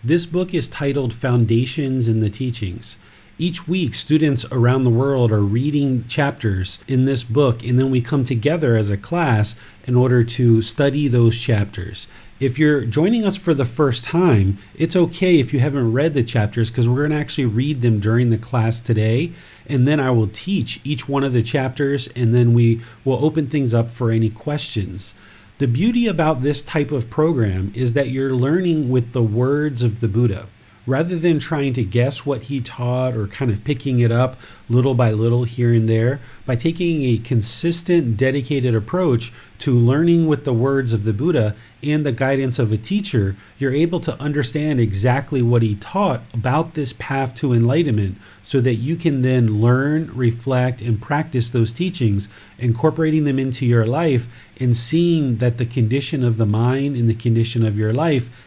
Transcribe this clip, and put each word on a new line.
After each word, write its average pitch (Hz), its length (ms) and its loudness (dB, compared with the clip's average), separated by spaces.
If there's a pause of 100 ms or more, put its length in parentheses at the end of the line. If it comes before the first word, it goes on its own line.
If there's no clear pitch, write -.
This 165 200 0
book 175 280 -4
is 165 160 -2
titled 139 440 -2
Foundations 123 920 0
in 110 140 2
the 107 80 0
Teachings. 113 680 -8 (400)
Each 170 300 -4
week, 170 260 -2
students 151 560 0
around 127 340 2
the 123 60 4
world 123 440 2
are 104 80 2
reading 131 680 0
chapters 113 800 -2
in 131 160 2
this 131 220 0
book, 120 360 2
and 123 160 0
then 135 140 2
we 127 80 2
come 135 240 0
together 131 540 0
as 104 120 0
a 101 60 0
class 120 580 0 (320)
in 123 120 0
order 123 260 4
to 117 380 2
study 139 480 0
those 117 280 4
chapters. 101 720 -4 (300)
If 135 220 -2
you're 151 220 4
joining 175 440 2
us 196 100 2
for - 180 0
the 135 120 2
first 135 380 0
time, 117 540 2 (180)
it's 165 200 -2
okay 175 440 4
if 127 140 0
you 139 60 0
haven't 127 340 0
read 147 200 0
the 131 100 2
chapters, 110 460 0
'cause 117 180 0
we're 127 160 2
gonna 151 160 0
actually 147 260 -4
read 127 360 -2
them 113 180 2
during 117 300 2
the 113 80 2
class 113 420 -2
today, 117 520 0 (360)
and 127 180 2
then 147 160 2
I 131 100 0
will 113 200 2
teach 175 540 -4
each 139 220 -6
one 139 160 -2
of 131 100 -2
the 117 80 2
chapters, 135 720 -2
and 120 180 0
then 120 200 4
we 117 260 4 (240)
will 131 200 0
open 156 240 0
things 131 260 -2
up 117 160 0
for 117 220 -2
any 113 180 2
questions. 107 840 -8 (460)
The 139 80 0
beauty 226 400 2
about 160 340 0
this 143 200 0
type 143 300 -2
of 127 180 -4
program 107 640 0
is 120 200 -2
that 135 180 0
you're 135 240 -2
learning 156 540 0
with 120 220 0
the 120 120 0
words 127 580 0
of 113 180 0
the 117 100 0
Buddha. 110 380 0 (400)
Rather 165 300 -2
than 165 220 2
trying 139 340 -2
to 120 100 -2
guess 120 440 -2
what 131 160 -4
he 135 180 -6
taught 123 560 -4
or 104 80 -2
kind 123 240 -4
of 98 140 -2
picking 131 380 0
it 117 100 4
up 127 260 0 (320)
little 127 240 2
by 120 160 4
little 117 340 2
here 120 300 0
and 113 160 4
there, 117 300 2 (260)
by 127 100 -2
taking 165 460 -2
a 123 160 2
consistent, 135 1000 0
dedicated 131 580 0
approach 123 580 0 (240)
to 135 160 -2
learning 156 540 4
with 147 160 0
the 131 100 -2
words 123 400 0
of 101 100 -2
the 110 80 0
Buddha 113 440 0 (260)
and 151 240 0
the 139 60 0
guidance 135 480 -2
of 107 120 0
a 110 60 0
teacher, 113 580 -2 (220)
you're 135 160 -2
able 165 260 0
to - 220 -6
understand 147 580 -2
exactly 123 600 0
what 117 220 2
he 107 100 0
taught 151 480 -2 (140)
about 135 400 -2
this 139 240 -6
path 135 340 -4
to 139 180 -2
enlightenment 117 640 2 (280)
so 135 180 0
that 123 140 2
you 131 200 -4
can 143 280 0
then 120 360 2
learn, 139 540 2
reflect, 127 680 -2
and 113 180 -2
practice 151 480 -4
those 117 220 0
teachings, 110 560 -2 (320)
incorporating 156 640 0
them 135 160 0
into 131 260 -4
your 117 220 4
life 135 400 0 (320)
and 123 180 0
seeing 160 600 0
that 120 200 0
the 123 80 -2
condition 127 580 -2
of 117 140 0
the 113 80 0
mind 127 500 0
and 117 140 2
the 110 60 0
condition 113 500 0
of 104 100 -2
your 107 160 0
life 139 380 0 (180)